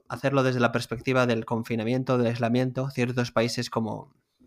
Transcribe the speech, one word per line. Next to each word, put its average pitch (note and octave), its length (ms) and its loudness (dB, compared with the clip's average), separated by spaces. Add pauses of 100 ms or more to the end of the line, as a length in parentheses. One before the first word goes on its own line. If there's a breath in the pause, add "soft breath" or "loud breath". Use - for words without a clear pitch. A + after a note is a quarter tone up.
hacerlo C3+ 360 0
desde B2+ 160 2
la A#2+ 120 4
perspectiva B2 540 0
del A2+ 200 0
confinamiento, A#2+ 720 -2
del A#2+ 100 2
aislamiento. B2 600 0
Ciertos B2+ 420 -2
países A#2+ 380 0
como, A2 440 -6 (320)